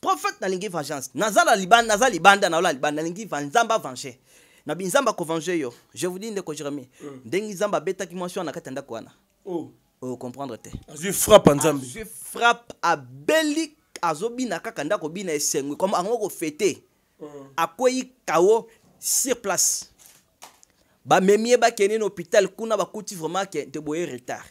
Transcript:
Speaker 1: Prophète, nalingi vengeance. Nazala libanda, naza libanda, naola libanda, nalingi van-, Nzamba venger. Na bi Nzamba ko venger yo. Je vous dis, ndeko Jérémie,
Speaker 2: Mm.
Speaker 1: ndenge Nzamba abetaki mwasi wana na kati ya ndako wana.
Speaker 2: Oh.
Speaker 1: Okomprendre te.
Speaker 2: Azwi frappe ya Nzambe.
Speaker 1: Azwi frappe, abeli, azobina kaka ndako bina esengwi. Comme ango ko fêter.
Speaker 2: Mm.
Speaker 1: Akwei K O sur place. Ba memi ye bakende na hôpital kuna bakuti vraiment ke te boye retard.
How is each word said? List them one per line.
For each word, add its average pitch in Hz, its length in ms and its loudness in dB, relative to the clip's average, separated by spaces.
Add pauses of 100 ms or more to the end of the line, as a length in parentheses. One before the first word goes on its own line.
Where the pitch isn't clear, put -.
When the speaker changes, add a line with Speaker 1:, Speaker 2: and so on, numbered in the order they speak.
Speaker 1:
Prophète, - 400 -2
nalingi 190 280 -2
vengeance. 151 440 -6
Nazala 226 420 4
libanda, 220 380 4
naza 220 160 4
libanda, 196 400 6
naola 170 240 2
libanda, 147 280 -2
nalingi 175 240 -6
van-, 147 220 -6
Nzamba 220 300 2
venger. 131 380 -8 (500)
Na 151 100 -4
bi 185 100 -6
Nzamba 240 280 2
ko 175 120 -6
venger 165 320 -2
yo. 127 160 -4 (200)
Je 139 140 -4
vous 185 120 -6
dis, 226 120 -10
ndeko 185 220 -8
Jérémie, 143 340 -8 (140)
Speaker 2:
Mm. 139 240 -14
Speaker 1:
ndenge 202 280 -4
Nzamba 196 240 -2
abetaki 175 380 -6
mwasi 180 240 -6
wana 170 100 -4
na 127 40 -8
kati 165 140 -12
ya 135 40 -12
ndako 131 220 -10
wana. 110 180 -12 (340)
Speaker 2:
Oh. 165 260 -8 (300)
Speaker 1:
Okomprendre 127 560 -10
te. - 140 -18 (160)
Speaker 2:
Azwi 156 260 -6
frappe - 360 6
ya 147 60 4
Nzambe. 143 300 0
Speaker 1:
Azwi 180 200 -12
frappe, - 760 -2
abeli, 220 920 -2 (260)
azobina 196 580 -4
kaka 220 240 -8
ndako 160 260 -2
bina 180 240 -6
esengwi. 147 420 -2
Comme 190 200 0
ango 196 220 0
ko 220 120 -2
fêter. 156 520 -2 (380)
Speaker 2:
Mm. 143 380 -18
Speaker 1:
Akwei 254 540 0 (140)
K 160 140 2
O 220 280 6 (320)
sur - 360 0
place. - 540 0 (1160)
Ba 151 140 6
memi 208 300 4
ye 247 80 8
bakende 226 400 4
na 220 80 0
hôpital 190 420 2
kuna 220 300 -4
bakuti 196 380 -4
vraiment 175 300 -2
ke 160 200 -6
te 147 140 -10
boye 151 260 -4
retard. 123 460 -10